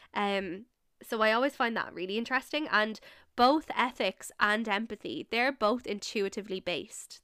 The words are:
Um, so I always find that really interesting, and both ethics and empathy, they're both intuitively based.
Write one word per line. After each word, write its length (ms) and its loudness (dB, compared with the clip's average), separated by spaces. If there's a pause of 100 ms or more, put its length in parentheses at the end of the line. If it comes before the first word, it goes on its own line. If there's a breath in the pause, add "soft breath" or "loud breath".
(140)
Um, 520 -2 (360)
so 200 -4
I 120 6
always 220 2
find 200 0
that 180 -4
really 240 -4
interesting, 540 -2
and 280 2 (360 loud breath)
both 400 6
ethics 640 -2
and 300 2
empathy, 640 -4
they're 200 2
both 340 0
intuitively 760 -4
based. 640 -8